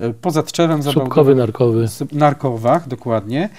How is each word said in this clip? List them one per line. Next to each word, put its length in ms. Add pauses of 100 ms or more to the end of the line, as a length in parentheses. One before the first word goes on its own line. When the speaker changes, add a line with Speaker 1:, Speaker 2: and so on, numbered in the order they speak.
Speaker 1:
e, 120
poza 300
Tczewem 400
Speaker 2:
Słupkowy, 220
Speaker 1:
Zabałgowym. 340
Speaker 2:
Narkowy. 500
Speaker 1:
Sup-, 240
Narkowach, 760
dokładnie. 600 (100)